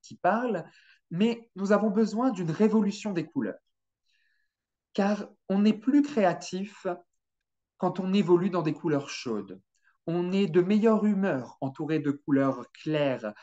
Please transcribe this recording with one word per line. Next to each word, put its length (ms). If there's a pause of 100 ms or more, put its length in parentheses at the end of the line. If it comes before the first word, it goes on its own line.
qui 140
parle, 500 (440)
mais 460
nous 160
avons 160
besoin 420
d'une 200
révolution 640
des 100
couleurs. 340 (1300)
Car 340 (220)
on 160
est 80
plus 300
créatif 840 (920)
quand 220
on 120
évolue 380
dans 120
des 100
couleurs 360
chaudes. 520 (460)
On 260
est 140
de 140
meilleure 440
humeur 560
entouré 380
de 120
couleurs 600
claires 720